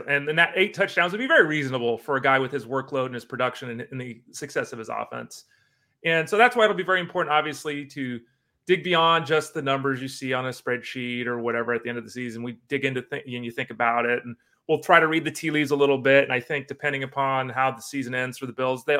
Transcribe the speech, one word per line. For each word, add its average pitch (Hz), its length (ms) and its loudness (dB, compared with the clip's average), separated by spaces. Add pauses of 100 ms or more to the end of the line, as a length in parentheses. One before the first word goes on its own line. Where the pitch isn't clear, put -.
And, 143 220 0
and 156 100 0
that 170 160 4
eight 196 200 2
touchdowns 180 380 0
would 208 60 -4
be 254 80 -4
very 269 200 6
reasonable 131 500 -2
for 135 200 -4
a 131 40 0
guy 135 180 4
with 131 140 -2
his 123 140 -6
workload 131 400 -4
and 123 80 -10
his 117 100 -10
production 123 460 -4
and, 117 200 -10
and 131 100 -8
the 123 200 -12 (120)
success 143 420 -6
of 120 40 -12
his 110 120 -12
offense. 117 540 -10 (580)
And 165 240 0
so 208 120 0
that's 233 180 6
why 226 80 6
it'll 208 100 4
be 180 80 -2
very 185 180 2
important, 170 300 -4
obviously, 151 580 0
to 127 320 -8 (460)
dig 180 160 4
beyond 165 440 4
just 151 260 0
the 165 80 -4
numbers 135 400 0
you 131 80 -8
see 131 240 -6
on 127 140 -2
a - 20 -2
spreadsheet 123 800 -6
or 120 140 -2
whatever 117 340 -2
at 117 80 -2
the 120 80 -6
end 120 80 -6
of 113 60 -10
the 107 60 -18
season. 120 320 -10
We 120 160 -10 (100)
dig 135 180 -2
into 127 160 -2
th-, 139 240 -10
and 123 180 -8
you 117 60 -8
think 123 180 -8
about 120 380 0
it, 120 180 0
and 120 100 -12 (320)
we'll 156 120 2
try 175 200 8
to 160 100 6
read 160 180 0
the 156 40 -2
tea 156 200 -6
leaves 151 220 2
a 147 40 4
little 139 220 4
bit. 135 260 6
And 135 80 -2
I 127 80 0
think 139 280 -6
depending 139 340 -4
upon 135 480 -2
how 131 200 2
the 117 120 -12
season 127 320 -6
ends 127 240 -4
for 135 80 -8
the 120 80 -10
Bills, 131 300 -2
they, 147 160 2